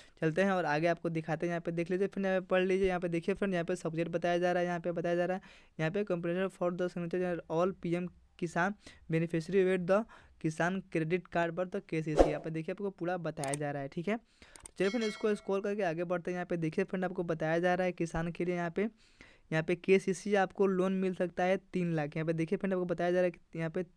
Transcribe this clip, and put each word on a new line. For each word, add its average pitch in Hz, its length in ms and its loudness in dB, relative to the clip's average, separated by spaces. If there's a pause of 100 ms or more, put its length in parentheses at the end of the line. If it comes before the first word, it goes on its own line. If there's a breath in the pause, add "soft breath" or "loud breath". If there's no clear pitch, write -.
(220 loud breath)
चलते 160 200 2
हैं 196 100 4
और 180 160 2
आगे 151 200 2
आपको 170 240 0
दिखाते 160 340 -2
हैं। 175 60 0
यहाँ 170 100 -2
पे 170 120 -4
देख 170 180 -2
लीजिए 190 160 0
फ्रेंड, 196 180 -4
यहाँ 190 160 2
पे 190 60 -12
पढ़ 185 160 4
लीजिए, 190 240 2
यहाँ 180 120 0
पे 180 100 -2
देखिए 170 260 0
फ्रेंड, 196 180 -2
यहाँ 170 120 0
पे 180 120 0
सब्जेक्ट 165 340 -2
बताया 175 260 2
जा 180 140 2
रहा 180 100 2
है, 175 60 0
यहाँ 175 120 -2
पे 175 140 -4
बताया 170 220 0
जा 175 100 2
रहा 180 120 0
है, 190 60 -10 (360 loud breath)
यहाँ 160 120 0
पे 202 140 0
compensation 180 500 -2
for 175 220 -2
the 180 120 0
signature 180 480 -2 (140)
all 175 300 0
पीएम 175 280 -2 (300)
किसान 175 340 0 (380 loud breath)
beneficiary 165 520 2
with 185 220 2
the 196 180 4 (380 loud breath)
किसान 170 380 0 (120)
क्रेडिट 170 360 0
कार्ड 170 280 0
पर 180 120 -2
the 196 140 -4
केसीसी। 156 420 2
यहाँ 147 180 2
पे 160 80 -6
देखिए 160 240 -4
आपको 202 180 -6
पूरा 175 280 -4
बताया 151 340 -4
जा 147 180 -4
रहा 143 100 -6
है, 139 60 -8
ठीक 165 200 -6
है। 214 100 0 (520 loud breath)
चलिए 185 200 0
फ्रेंड, 226 160 -2
इसको 214 300 0
स्क्रॉल 196 260 -4
करके 208 220 -2
आगे 165 200 0
बढ़ते 175 280 -2
हैं। 180 40 -2
यहाँ 175 100 -4
पे 175 120 -2
देखिए 165 280 0
फ्रेंड, 185 200 -2
आपको 180 200 -2
बताया 160 340 0
जा 180 140 4
रहा 185 120 0
है 180 80 0
किसान 165 380 -4
के 170 140 -4
लिए 180 100 -2
यहाँ 175 160 -2
पे, 190 120 -2 (680 loud breath)
यहाँ 160 120 2
पे 175 140 0
केसीसी 190 600 2
आपको 190 300 2
लोन 190 280 2
मिल 190 200 0
सकता 180 280 -2
है 185 140 4 (160)
तीन 175 200 0
लाख। 151 240 -2
यहाँ 160 100 -2
पे 165 80 0
देखिए 165 220 0
फ्रेंड, 190 160 0
आपको 180 120 0
बताया 175 260 0
जा 180 60 4
रहा 180 80 4
है 175 60 2
कि - 260 -14
यहाँ 165 120 -2
पे 180 140 -4 (140)